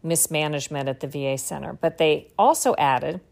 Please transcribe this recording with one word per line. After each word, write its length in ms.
mismanagement 840
at 120
the 60
V 200
A 100
center. 380
But 240
they 400
also 380
added 440